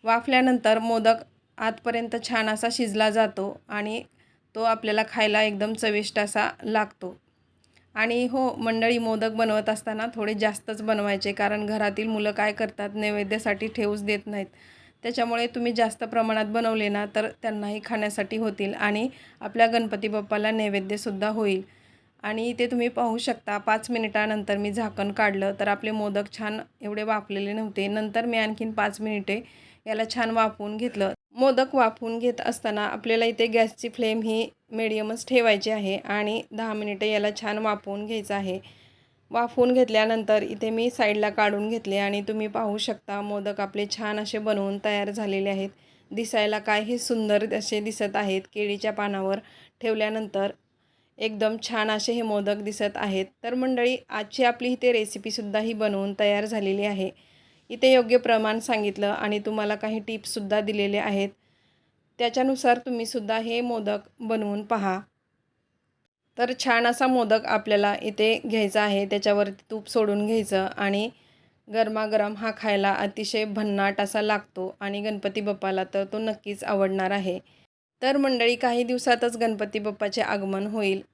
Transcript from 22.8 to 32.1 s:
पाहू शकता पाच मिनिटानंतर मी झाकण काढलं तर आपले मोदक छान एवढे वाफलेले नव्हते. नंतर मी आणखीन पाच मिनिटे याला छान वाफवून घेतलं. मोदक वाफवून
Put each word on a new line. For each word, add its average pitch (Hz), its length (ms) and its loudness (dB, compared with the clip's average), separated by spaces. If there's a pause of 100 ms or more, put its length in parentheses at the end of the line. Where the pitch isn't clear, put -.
पाहू 240 300 0
शकता 226 400 -4
पाच 220 320 0
मिनिटानंतर 214 680 0
मी 208 160 -2
झाकण 202 400 -2
काढलं 202 480 0
तर 202 80 0
आपले 202 220 -2
मोदक 208 320 -2 (160)
छान 214 220 -6 (200)
एवढे 214 220 -6
वाफलेले 208 500 -2
नव्हते. 208 340 -4
नंतर 214 380 -2
मी 233 140 0
आणखीन 220 340 -2
पाच 208 280 -2
मिनिटे 214 400 -2 (460)
याला 220 160 -2 (120)
छान 226 160 0
वाफवून 214 460 0
घेतलं. 208 360 -2 (220)
मोदक 262 400 4
वाफवून 226 440 2